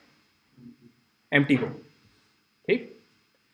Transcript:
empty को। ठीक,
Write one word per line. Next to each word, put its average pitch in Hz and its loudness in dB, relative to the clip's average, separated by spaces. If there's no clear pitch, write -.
empty 143 4
को। - -2
ठीक, - -8